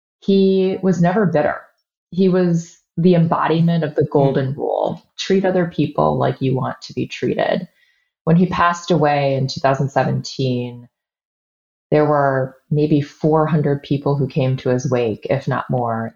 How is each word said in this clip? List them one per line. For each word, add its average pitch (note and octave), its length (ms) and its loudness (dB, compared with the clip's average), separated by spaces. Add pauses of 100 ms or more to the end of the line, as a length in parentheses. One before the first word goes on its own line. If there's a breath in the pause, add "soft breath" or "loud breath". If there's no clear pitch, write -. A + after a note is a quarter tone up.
(200)
he F#3+ 640 2
was F#3 180 2
never F#3 240 2
bitter. D3+ 360 0 (500)
He F#3 160 2
was F3+ 500 0 (200)
the F3 180 6
embodiment E3 680 2
of C#3+ 100 -6
the D#3 100 2
golden C#3 480 0
rule. A#2+ 480 -4 (160)
Treat G3 280 0
other F#3 200 2
people D3+ 520 0
like C3 240 -2
you C3 120 0
want B2+ 280 -4
to - 120 -18
be B2+ 140 -6
treated. - 640 -2 (560)
When E3 100 4
he F3+ 100 4
passed F3 460 -2
away C#3+ 440 2
in C3+ 120 -2
two - 140 -8
thousand C3+ 300 0
seventeen, B2+ 1000 -4 (1000)
there D3+ 160 2
were C#3 520 0 (120)
maybe D3 300 2
four D#3 480 0
hundred C#3+ 340 0
people C#3+ 360 -2
who C#3 100 -2
came C3 300 -2
to C3 120 -4
his B2 220 -2
wake, A#2+ 380 -2
if C3 180 -2
not B2 220 -4
more. A2+ 460 -4